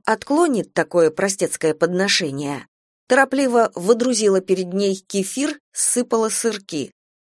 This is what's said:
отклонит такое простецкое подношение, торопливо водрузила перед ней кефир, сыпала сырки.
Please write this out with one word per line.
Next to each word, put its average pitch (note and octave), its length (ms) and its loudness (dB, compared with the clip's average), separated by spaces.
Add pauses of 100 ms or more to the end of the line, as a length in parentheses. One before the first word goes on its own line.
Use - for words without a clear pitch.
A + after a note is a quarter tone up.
отклонит C4 680 0
такое E3 360 2
простецкое E3+ 640 -2
подношение, D3+ 960 -2 (400)
торопливо C4 680 2
водрузила G#3+ 640 2
перед F#3 320 -2
ней G3 340 -2
кефир, C4+ 500 -4 (140)
сыпала A#3+ 560 0
сырки. G#3 640 -6 (380)